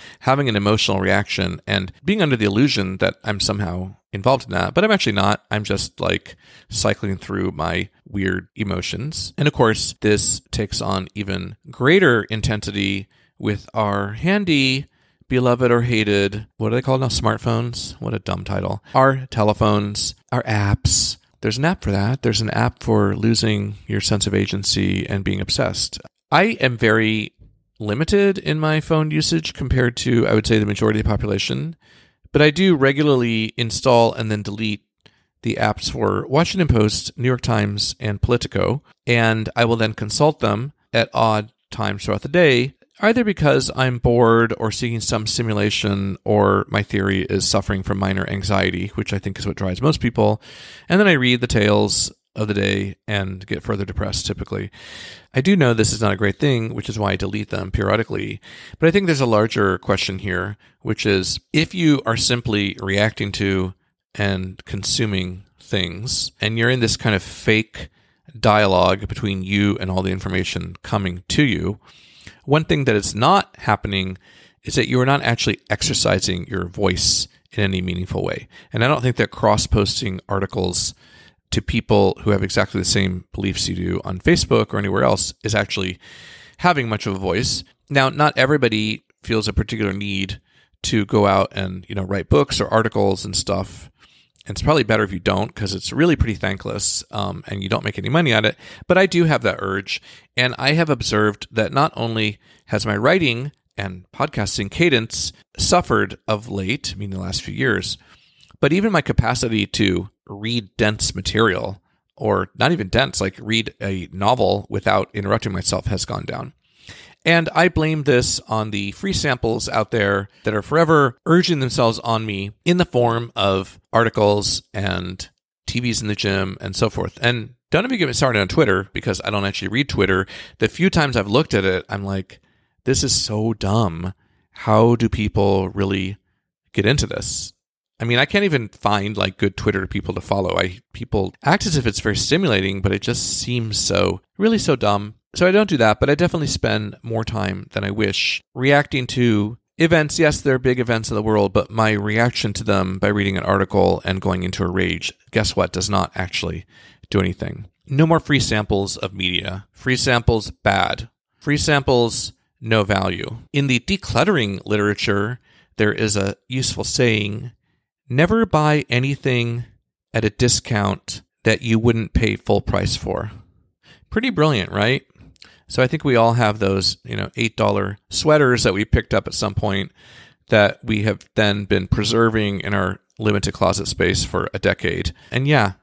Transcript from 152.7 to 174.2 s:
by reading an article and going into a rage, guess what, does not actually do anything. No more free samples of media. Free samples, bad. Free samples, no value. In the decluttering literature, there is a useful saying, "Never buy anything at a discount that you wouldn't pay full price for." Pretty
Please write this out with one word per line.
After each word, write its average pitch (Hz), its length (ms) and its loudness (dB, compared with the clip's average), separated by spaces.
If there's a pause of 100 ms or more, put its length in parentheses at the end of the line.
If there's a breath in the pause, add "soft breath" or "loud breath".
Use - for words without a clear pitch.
by 101 80 2
reading 101 300 0
an - 60 -4
article 95 640 2
and 95 160 -2
going 92 220 0
into 90 200 -4
a 87 60 -2
rage, 90 420 -2 (200)
guess 107 240 0
what, 90 160 0
does 90 180 -4
not 95 240 0
actually 87 520 -6 (440 soft breath)
do 101 100 2
anything. 95 460 -4 (220)
No 143 180 2
more 160 140 4
free 143 200 0
samples 104 580 -2
of 95 160 -6
media. 92 580 -4
Free 127 260 -2
samples, 120 540 0
bad. - 580 0 (280)
Free 143 200 -2
samples, 135 760 2 (280)
no 110 220 2
value. 98 540 -2 (160)
In 143 140 2
the 123 120 2
decluttering 139 880 0
literature, 104 760 0 (380 soft breath)
there 107 160 4
is 107 220 0
a 98 200 0 (120)
useful 127 360 -4
saying, 110 680 0 (540)
"Never 175 380 2
buy 151 420 2
anything 120 800 -2 (480)
at 107 120 0
a 107 40 2
discount - 960 -2 (200)
that 110 200 2
you 113 160 2
wouldn't 113 340 2
pay 104 220 2
full 104 260 0
price 95 340 -2
for." - 360 -6 (800 soft breath)
Pretty 240 180 0